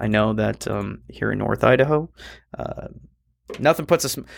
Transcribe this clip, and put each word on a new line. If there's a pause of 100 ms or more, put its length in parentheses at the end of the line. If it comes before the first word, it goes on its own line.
I
know
that,
um,
here
in
North
Idaho, (480)
uh, (680)
nothing
puts
a
sm-, (140)